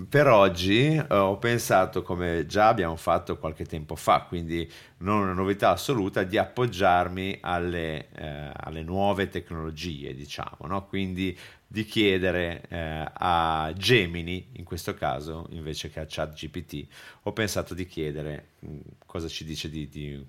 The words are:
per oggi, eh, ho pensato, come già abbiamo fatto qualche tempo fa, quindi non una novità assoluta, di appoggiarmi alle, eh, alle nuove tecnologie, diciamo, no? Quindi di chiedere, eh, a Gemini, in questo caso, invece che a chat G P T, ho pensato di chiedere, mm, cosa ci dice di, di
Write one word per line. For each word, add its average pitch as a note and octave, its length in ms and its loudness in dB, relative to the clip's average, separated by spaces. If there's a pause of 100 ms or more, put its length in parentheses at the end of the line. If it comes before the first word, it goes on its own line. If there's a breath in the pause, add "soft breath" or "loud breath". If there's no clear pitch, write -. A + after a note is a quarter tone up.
per C#3+ 180 6
oggi, G2+ 680 6
eh, D3+ 140 0
ho G2 280 4
pensato, A2+ 640 2
come F2 460 0
già G2+ 200 6
abbiamo F#2 280 2
fatto E2+ 420 0
qualche D#2+ 280 -8
tempo D#2 300 -8
fa, D#2 320 2
quindi E2 400 -4 (320 loud breath)
non G#2 220 0
una F#2+ 120 0
novità G2 380 2
assoluta, G2+ 520 0
di F#2 160 -2
appoggiarmi F#2 1000 2
alle, F2 720 -4
eh, D2 400 -10
alle D#2+ 260 -10
nuove F#2+ 480 2
tecnologie, D#2+ 840 -8
diciamo, - 500 -12
no? F#2+ 220 -6
Quindi F#2 500 -2 (320 loud breath)
di A2 160 -4
chiedere, F2+ 840 2
eh, D#2+ 440 -6
a E2 640 0
Gemini, F2+ 760 0
in F2 100 -14
questo F2+ 320 -8
caso, D#2 560 -4
invece D#2 400 -10
che - 80 -10
a D#2 80 -8
chat D#2 260 -6
G D2+ 160 -12
P E2+ 160 -10
T, C#2+ 220 -12 (360 loud breath)
ho G#2 100 -4
pensato F#2 420 -2
di F2 100 -6
chiedere, D2+ 600 -8 (180)
mm, D2+ 140 -12 (260)
cosa E2 220 -8
ci - 160 -10
dice D#2+ 260 -8
di, D2+ 200 -8
di D2 400 -10